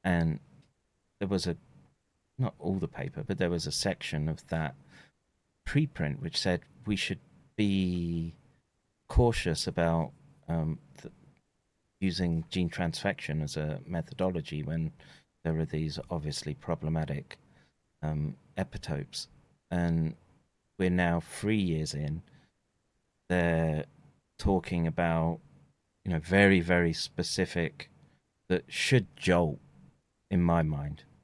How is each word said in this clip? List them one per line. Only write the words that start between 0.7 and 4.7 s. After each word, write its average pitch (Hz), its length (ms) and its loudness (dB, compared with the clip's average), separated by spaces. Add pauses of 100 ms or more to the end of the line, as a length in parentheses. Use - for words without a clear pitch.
there 98 80 -2
was 92 200 0
a, 85 100 -4 (800)
not 127 220 0
all - 160 -2
the 92 120 -2
paper, - 380 -8
but 98 120 -4
there 90 120 0
was 85 160 -2
a 73 60 -4
section - 580 -2
of - 200 -8
that 78 260 -4 (920)